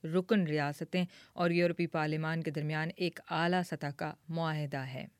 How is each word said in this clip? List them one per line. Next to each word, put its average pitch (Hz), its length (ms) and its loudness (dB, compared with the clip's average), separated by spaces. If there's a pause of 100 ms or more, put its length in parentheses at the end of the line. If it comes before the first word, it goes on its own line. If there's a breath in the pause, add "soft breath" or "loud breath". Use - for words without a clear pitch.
رکن 180 400 2
ریاستیں 151 600 0 (280 loud breath)
اور 175 160 2
یورپی 170 380 4
پارلیمان 156 560 0
کے 160 80 -2
درمیان 156 440 -2
ایک 175 240 -2 (100)
اعلیٰ 170 320 2 (100)
سطح 151 240 -6
کا 156 180 -6 (160)
معاہدہ 156 480 -2
ہے۔ 131 280 -8 (140)